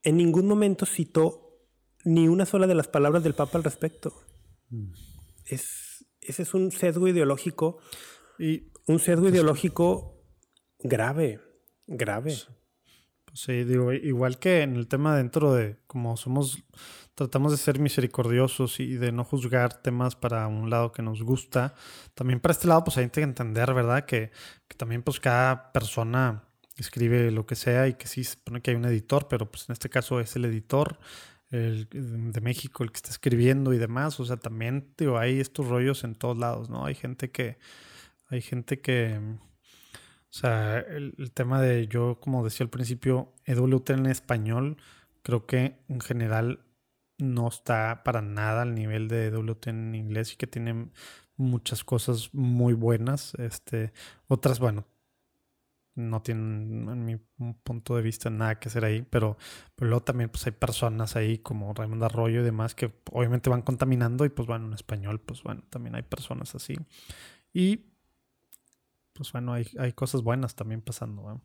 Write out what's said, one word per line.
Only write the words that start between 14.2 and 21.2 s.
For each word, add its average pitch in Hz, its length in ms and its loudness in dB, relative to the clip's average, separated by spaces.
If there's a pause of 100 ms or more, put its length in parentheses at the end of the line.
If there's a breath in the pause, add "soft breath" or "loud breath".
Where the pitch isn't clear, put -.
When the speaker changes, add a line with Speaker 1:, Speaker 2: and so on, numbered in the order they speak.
Speaker 2:
que 180 220 4
en 135 140 0
el 120 140 -4
tema 147 260 2
dentro 139 380 4
de, 107 240 2 (100)
como 117 300 -4
somos, 131 440 -2 (540 loud breath)
tratamos 143 380 2
de 143 40 2
ser 135 220 2
misericordiosos 127 1000 2
y 127 140 -4
de 120 180 0
no 120 100 -2
juzgar 123 580 0
temas 123 360 0
para 113 300 -2
un 107 220 -2
lado 117 220 2
que 120 100 -10
nos 110 220 -6